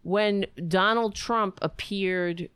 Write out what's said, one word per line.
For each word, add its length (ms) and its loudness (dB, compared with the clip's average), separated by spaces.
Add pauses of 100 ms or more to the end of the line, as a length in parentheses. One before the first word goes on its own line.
When 440 2 (200)
Donald 480 2
Trump 480 -2
appeared 920 -2